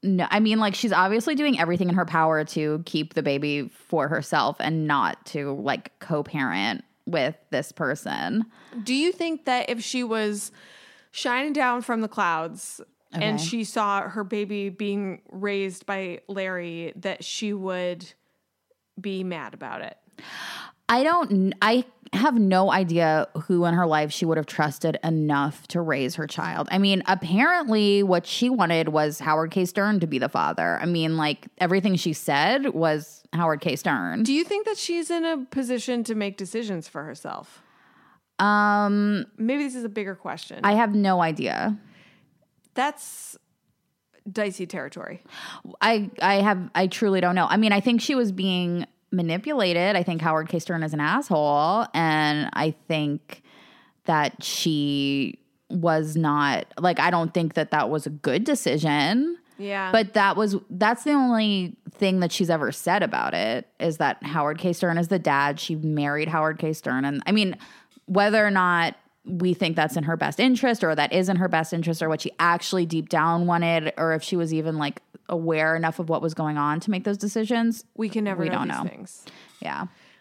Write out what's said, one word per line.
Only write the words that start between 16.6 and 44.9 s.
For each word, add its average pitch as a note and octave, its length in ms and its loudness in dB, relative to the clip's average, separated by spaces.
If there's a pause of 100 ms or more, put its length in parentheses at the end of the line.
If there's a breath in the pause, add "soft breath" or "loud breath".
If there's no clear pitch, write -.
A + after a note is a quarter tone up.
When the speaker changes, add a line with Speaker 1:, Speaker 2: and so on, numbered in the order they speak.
Speaker 2:
that F#3 260 -8
she G#3 300 -6
would F3+ 580 -6 (880)
be F#3+ 240 -4
mad E3 300 -8
about - 280 -10
it? - 160 -14 (920 loud breath)
Speaker 1:
I A#3+ 160 4
don't E4 260 2
kn-, G3 240 2 (100)
I A#3 200 4 (300)
have B3 220 2
no F#3+ 360 4
idea E3 560 2 (200)
who F3 180 4
in E3+ 80 2
her F3 140 4
life D3+ 240 2
she - 120 -4
would D#3+ 140 2
have D3+ 80 -2
trusted D3+ 580 -2
enough D3+ 680 0
to F3 120 -2
raise C#3 340 -2
her D3+ 120 -6
child. D#3 440 -6
I F#3 60 2
mean, G3 300 4
apparently G#3 960 2
what F3+ 240 2
she - 220 0
wanted E3+ 400 2
was D3+ 300 0
Howard D#3+ 320 0
K. F#3+ 140 0
Stern G3+ 360 0
to E3+ 60 0
be C#3 120 -2
the B2+ 100 0
father. E2 520 0
I - 40 -4
mean, D#3+ 320 0
like, D3+ 300 -2 (100)
everything F#3 380 2
she D#3+ 180 -2
said F#3+ 600 0
was D#3 480 -2 (100)
Howard D#3+ 280 0
K. C3+ 140 -2
Stern. G#2 480 -2
Speaker 2:
Do A3+ 80 2
you D4+ 120 2
think G#4 240 -4
that G#4+ 100 -4
she's E4+ 320 -4
in E4+ 160 -2
a E4 120 -2 (120)
position B3 540 -2
to A3+ 120 -4
make G3+ 220 -4
decisions G3+ 500 -6
for D3 160 -12
herself? - 600 -14 (760 soft breath)
Speaker 1:
Um, G#3 840 4 (120)
Speaker 2:
Maybe C4 260 0
this C4 120 -6
is A#3+ 100 -8
a A3+ 40 -4
bigger G3+ 260 -6
question. - 480 -12
Speaker 1:
I G3+ 100 6
have G#3+ 200 4
no F#3+ 280 4
idea. D#3 560 0 (960 soft breath)
Speaker 2:
That's - 600 -6 (960)
dicey F#3+ 360 -4
territory. E3+ 560 -12 (580 loud breath)